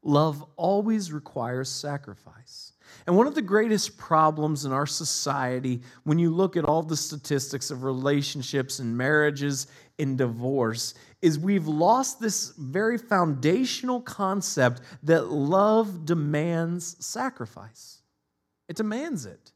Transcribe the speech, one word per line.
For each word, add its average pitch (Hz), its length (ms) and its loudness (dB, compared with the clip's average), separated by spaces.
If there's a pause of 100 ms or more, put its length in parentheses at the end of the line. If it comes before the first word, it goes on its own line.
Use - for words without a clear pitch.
Love 147 380 2 (120)
always 202 560 0
requires 131 560 -6
sacrifice. - 1040 -12 (340)
And 175 100 4
one 233 100 8
of 285 80 -4
the 302 80 -2
greatest 214 560 2
problems 156 680 2
in 135 80 -2
our 139 140 0
society, 127 960 -4 (220)
when 151 140 2
you 170 120 4
look 180 260 0
at 165 80 0
all 156 180 2
the 156 140 -4
statistics 139 720 -4
of 127 120 -10
relationships 135 960 -2
and 117 180 -4
marriages 143 720 2 (320)
and 135 180 -2
divorce, 120 760 -2 (280)
is 160 160 4
we've 180 280 2
lost 185 540 2
this 220 380 -4
very 190 400 -2
foundational 202 1000 0
concept 190 800 0 (220)
that 143 280 4
love 190 760 2
demands 165 1000 -2
sacrifice. 123 960 -10 (680)
It 165 80 -10
demands 220 500 -4
it. - 300 -20